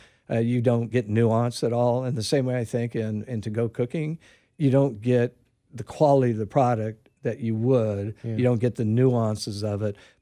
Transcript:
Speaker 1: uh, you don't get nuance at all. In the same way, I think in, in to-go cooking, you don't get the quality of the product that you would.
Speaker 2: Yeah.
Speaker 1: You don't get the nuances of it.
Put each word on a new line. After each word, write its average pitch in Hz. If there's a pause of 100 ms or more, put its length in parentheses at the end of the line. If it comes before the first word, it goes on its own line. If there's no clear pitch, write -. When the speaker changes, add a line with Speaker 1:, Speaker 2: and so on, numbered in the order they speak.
(300)
Speaker 1:
uh, 120
you 120
don't 117
get 117
nuance 113
at 117
all. 123
In 123
the 110
same 131
way, 127
I 120
think 117
in, 110
in 117
to-go 113
cooking, 151 (400)
you 139
don't 135
get 120 (360)
the 117
quality 139
of 107
the 107
product 110 (120)
that 117
you 113
would. 110
Speaker 2:
Yeah. 113
Speaker 1:
You 120
don't 123
get 120
the 120
nuances 110
of 104
it. 104 (280)